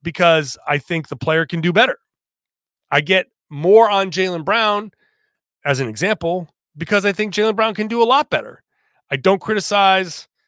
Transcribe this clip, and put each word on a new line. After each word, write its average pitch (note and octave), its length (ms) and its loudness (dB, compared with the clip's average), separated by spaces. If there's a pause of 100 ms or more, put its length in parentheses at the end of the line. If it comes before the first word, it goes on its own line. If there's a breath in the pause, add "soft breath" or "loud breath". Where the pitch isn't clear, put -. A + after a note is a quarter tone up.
because E3 540 2 (100)
I D3 100 0
think D#3+ 300 -6
the - 80 -10
player D#3+ 300 0
can E3 160 -6
do E3+ 120 -2
better. G#3+ 240 2 (960)
I D3 100 2
get F3+ 260 0 (220)
more G3 400 6
on G3 220 0
Jaylen F3 340 -4
Brown, G#3 460 -2 (720)
as C#3 140 0
an C3 80 -2
example, E3+ 640 -4 (280)
because G3 280 -2
I G3+ 80 0
think G#3 200 -4
Jaylen G#3+ 220 0
Brown A3+ 180 -2
can G#3+ 140 -6
do A#3 160 0
a - 20 0
lot C4+ 240 2
better. A2 320 -6 (480)
I C#3+ 60 -4
don't F#3+ 240 2
criticize F#3+ 880 0 (200)